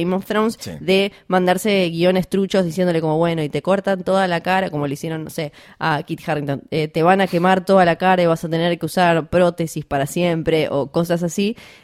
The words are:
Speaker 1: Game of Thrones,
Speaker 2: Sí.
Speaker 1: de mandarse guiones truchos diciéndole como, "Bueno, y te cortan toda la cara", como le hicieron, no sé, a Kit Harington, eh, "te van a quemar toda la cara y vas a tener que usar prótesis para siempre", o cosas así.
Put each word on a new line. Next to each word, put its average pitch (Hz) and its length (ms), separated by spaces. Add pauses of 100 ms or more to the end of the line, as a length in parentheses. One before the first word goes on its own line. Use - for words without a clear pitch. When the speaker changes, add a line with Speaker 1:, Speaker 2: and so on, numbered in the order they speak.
Speaker 1:
Game 180 160
of 190 80
Thrones, 214 340
Speaker 2:
Sí. - 120 (100)
Speaker 1:
de 190 320 (160)
mandarse 185 600
guiones 180 400
truchos 190 340
diciéndole 170 380
como, 156 160
"Bueno, 165 240
y 147 80
te 151 100
cortan 190 440
toda 190 220
la 170 140
cara", 185 300
como 147 160
le 143 80
hicieron, 160 300
no 151 60
sé, 156 220 (260)
a 156 260
Kit - 220
Harington, 143 440
eh, 156 180
"te 160 140
van 190 180
a 190 60
quemar 180 400
toda 190 180
la 165 120
cara 185 260
y 170 40
vas 165 180
a 170 40
tener 165 300
que - 80
usar 165 420
prótesis 175 560
para 139 220
siempre", 165 640
o 135 200
cosas 170 320
así. 202 360 (260)